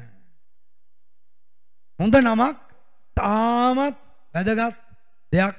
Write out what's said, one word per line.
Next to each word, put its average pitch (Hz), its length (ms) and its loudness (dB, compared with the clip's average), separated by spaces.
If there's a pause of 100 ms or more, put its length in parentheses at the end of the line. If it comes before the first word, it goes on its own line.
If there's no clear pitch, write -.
(2000)
හොඳ 214 220 6
නමක් 240 360 4 (640)
තාමත් 240 800 4 (360)
වැදගත් 220 460 0 (540)
දෙයක් 190 260 4